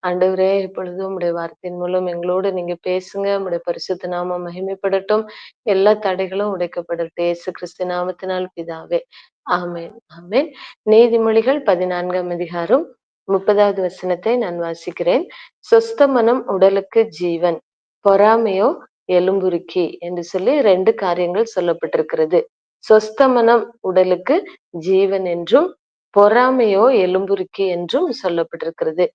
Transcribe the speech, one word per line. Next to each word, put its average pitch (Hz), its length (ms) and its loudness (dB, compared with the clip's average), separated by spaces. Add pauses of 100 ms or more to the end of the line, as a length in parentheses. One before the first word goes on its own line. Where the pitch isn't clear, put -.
ஆண்டவரே, 185 540 2
இப்பொழுது 190 500 -8
உம்முடைய 175 200 -4
வார்த்தையின் 170 500 -8
மூலம் 180 260 -2
எங்களோடு 180 460 -2
நீங்க 175 240 -6 (100)
பேசுங்க. 185 400 -4 (120)
உம்முடைய 175 240 -4
பரிசுத்த 180 460 -6
நாமம் 180 380 -6
மகிமைப்படட்டும். 190 800 -2 (360)
எல்லா 196 280 4
தடைகளும் 196 680 -2
உடைக்கப்படட்டும். 170 640 -6
இயேசு 170 300 -4
கிறிஸ்து 180 320 -10
நாமத்தினால் 180 640 -4 (140)
பிதாவே, 165 400 -6 (500)
ஆமென், 175 420 -4 (280)
ஆமென். 220 300 -2 (400)
நீதிமொழிகள் 226 760 4
பதினான்காம் 180 680 -2
அதிகாரம் 175 640 -2 (380)
முப்பதாவது 202 480 2
வசனத்தை 180 560 -2
நான் 175 260 -4
வாசிக்கிறேன். 170 600 -2 (360)
"சொஸ்த 226 480 2
மனம் 247 380 2
உடலுக்கு 196 580 2
ஜீவன், 170 560 -2 (480)
பொறாமையோ 208 680 4 (360)
எலும்புருக்கி" 180 840 0
என்று 175 240 -8
சொல்லி 196 380 0
ரெண்டு 196 340 4
காரியங்கள் 180 520 -2 (140)
சொல்லப்பட்டிருக்கிறது. 160 840 0 (420)
சொஸ்த 220 480 4
மனம் 233 480 2
உடலுக்கு 185 680 0 (220)
ஜீவன் 190 540 0
என்றும், 185 520 0 (440)
பொறாமையோ 226 760 4
எலும்புருக்கி 190 720 0
என்றும் 185 460 -2 (100)
சொல்லப்பட்டிருக்கிறது. 165 920 -4